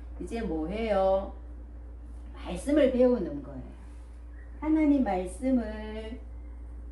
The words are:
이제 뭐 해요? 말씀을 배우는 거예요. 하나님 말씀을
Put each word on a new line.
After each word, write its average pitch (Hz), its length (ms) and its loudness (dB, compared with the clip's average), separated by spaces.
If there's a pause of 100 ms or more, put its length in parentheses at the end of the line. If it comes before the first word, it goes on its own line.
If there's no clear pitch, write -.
(220)
이제 220 200 -4
뭐 160 260 -2
해요? 196 680 2 (1000)
말씀을 254 580 4
배우는 220 500 4
거예요. 131 220 -10 (960)
하나님 302 440 6
말씀을 214 1160 -2 (720)